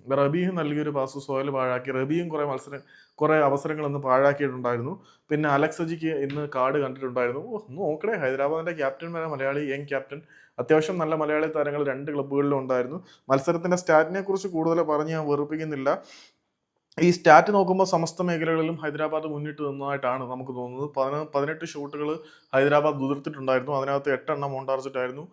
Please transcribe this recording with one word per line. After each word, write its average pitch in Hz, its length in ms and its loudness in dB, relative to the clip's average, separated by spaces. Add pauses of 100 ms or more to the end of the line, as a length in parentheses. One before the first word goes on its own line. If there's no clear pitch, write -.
(120)
റബീഹ് 160 460 2
നൽകിയൊരു 151 320 -2
പാസ് 135 280 -4
സോയൽ 139 320 -4
പാഴാക്കി. 127 400 -2
റബീഹും 143 380 0
കുറേ 151 160 -2
മത്സരം, 139 360 -6 (340)
കുറേ 156 240 4
അവസരങ്ങൾ 147 480 0
ഇന്ന് 143 120 -4
പാഴാക്കിയിട്ടുണ്ടായിരുന്നു. 131 1040 2 (260)
പിന്നെ 151 180 2
അലക്സ് 151 340 2
അജിക്ക് 165 240 -4
ഇന്ന് 147 480 -4
കാർഡ് 135 240 2
കണ്ടിട്ടുണ്ടായിരുന്നു. 131 640 -2
ഓ, 220 160 -8
ഒന്ന് 156 260 -10
നോക്കണേ, 190 320 -2
ഹൈദരാബാദിന്റെ 151 580 -2
ക്യാപ്റ്റൻ 160 400 -4
വരെ 165 140 -6
മലയാളി, 139 440 -2
യങ് 143 180 -6
ക്യാപ്റ്റൻ. 143 340 -6 (360)
അത്യാവശ്യം 156 400 2
നല്ല 160 160 0
മലയാളി 151 320 2
താരങ്ങൾ 147 380 -2
രണ്ട് 139 300 -4
ക്ലബ്ബുകളിലും 139 440 0
ഉണ്ടായിരുന്നു. 131 460 -2 (240)
മത്സരത്തിന്റെ 165 480 2
സ്റ്റാറ്റിനെ 170 440 4
കുറിച്ച് 196 280 -4
കൂടുതൽ 165 340 2
പറഞ്ഞ് 151 280 0
ഞാൻ 156 180 -2
വെറുപ്പിക്കുന്നില്ല. 147 760 -2 (960)
ഈ 175 100 8
സ്റ്റാറ്റ് 175 440 8
നോക്കുമ്പോൾ 190 300 4
സമസ്ത 170 380 0
മേഖലകളിലും 160 520 0
ഹൈദരാബാദ് 156 520 -4
മുന്നിട്ട് 151 360 -8
നിന്നതായിട്ടാണ് 139 680 -4
നമുക്ക് 127 220 -10
തോന്നുന്നത്. 123 440 -8
പതിന-, 143 380 -2
പതിനെട്ട് 151 300 -2
ഷോട്ടുകൾ 147 540 -6 (360)
ഹൈദരാബാദ് 147 420 4
ഉതിർത്തിട്ടുണ്ടായിരുന്നു. 135 760 -2
അതിനകത്ത് 139 400 -2
എട്ടെണ്ണം 143 460 -4
on 131 80 -10
target 135 320 -4
ആയിരുന്നു. 127 340 -6